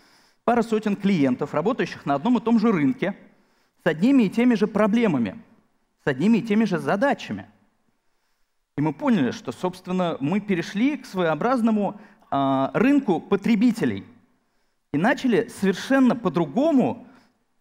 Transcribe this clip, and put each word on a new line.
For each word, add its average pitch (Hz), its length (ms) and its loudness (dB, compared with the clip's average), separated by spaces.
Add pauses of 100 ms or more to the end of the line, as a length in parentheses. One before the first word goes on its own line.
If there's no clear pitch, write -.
(440)
пара 240 160 2
сотен 214 360 -2
клиентов, 143 580 0
работающих 170 500 -4
на 143 100 -2
одном 208 220 0
и - 60 0
том 233 160 2
же 220 140 2
рынке, 160 440 0 (640)
с - 40 -8
одними 214 380 4
и 180 40 2
теми 240 260 2
же 208 120 2
проблемами, 208 760 0 (640)
с - 20 -8
одними 170 320 2
и 151 40 -2
теми 214 220 0
же 170 140 -2
задачами. 170 680 -4 (1300)
И 139 60 -2
мы 156 100 0
поняли, 202 380 0
что, - 220 -10
собственно, 180 680 -4
мы 170 200 0
перешли 208 580 -2
к - 80 -20
своеобразному, 208 920 0 (320)
а, 135 440 0
рынку 254 460 2
потребителей 196 840 0 (880)
и 143 60 -2
начали 233 500 0
совершенно 220 680 0
по-другому 175 880 0 (540)